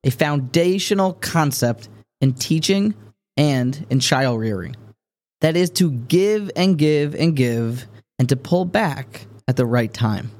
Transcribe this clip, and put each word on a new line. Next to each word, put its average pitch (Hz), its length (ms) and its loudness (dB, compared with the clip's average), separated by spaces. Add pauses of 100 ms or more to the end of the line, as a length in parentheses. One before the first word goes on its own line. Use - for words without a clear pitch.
a 135 80 2
foundational 170 1000 0
concept 139 720 -2 (320)
in 135 140 2
teaching 190 640 0 (420)
and 135 520 0
in 131 120 2
child 131 400 0
rearing. 101 340 -4 (640)
That 160 160 2
is 175 140 2
to 175 200 2
give 185 640 0
and 180 240 2
give 147 380 0
and 165 180 0
give, 120 540 -2 (320)
and 127 80 2
to 135 80 2
pull 175 300 0
back 165 600 -4 (220)
at 127 80 0
the 127 100 2
right 117 280 0
time. 110 460 -2